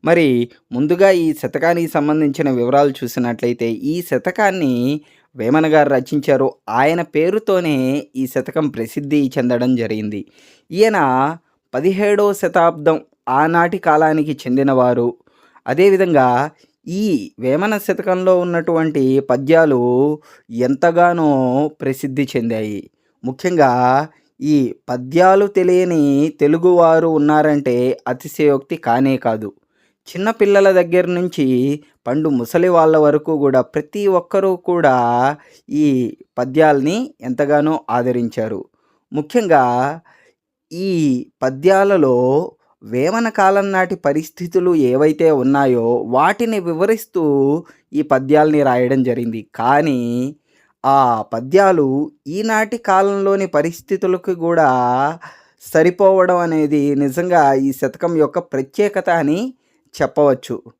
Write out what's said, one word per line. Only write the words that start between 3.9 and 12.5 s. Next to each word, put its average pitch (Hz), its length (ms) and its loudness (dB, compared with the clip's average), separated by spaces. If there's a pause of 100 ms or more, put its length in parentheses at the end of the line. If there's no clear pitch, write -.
శతకాన్ని 151 1000 -2 (340)
వేమన 147 380 0
గారు 147 160 4
రచించారు. 135 640 -2 (160)
ఆయన 147 320 0
పేరుతోనే 160 1120 -2
ఈ 131 120 -4
శతకం 139 420 -4
ప్రసిద్ధి 139 680 -4
చెందడం 123 380 0
జరిగింది. 107 500 -6 (460)
ఈయన 160 680 0 (360)
పదిహేడవ 202 600 0
శతాబ్దం 170 680 0 (280)